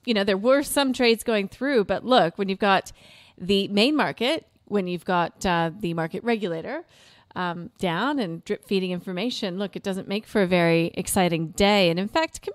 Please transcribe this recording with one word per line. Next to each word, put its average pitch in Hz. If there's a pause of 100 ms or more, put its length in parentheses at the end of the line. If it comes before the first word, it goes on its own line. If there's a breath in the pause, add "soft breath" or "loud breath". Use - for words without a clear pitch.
you 240
know, 202
there 196
were 262
some 277
trades 233
going 208
through, 254
but 185
look, 208
when 202
you've 190
got 196 (440 loud breath)
the 196
main 226
market, 240 (160)
when 196
you've 180
got, 175
uh, 170
the 170
market 165
regulator, 220 (500 soft breath)
um, 175 (100)
down 196
and 165
drip -
feeding 190
information, 185
look, 202
it -
doesn't 190
make 220
for -
a 185
very 170
exciting 170
day. 202
And 165
in 196
fact, 320
it -
can -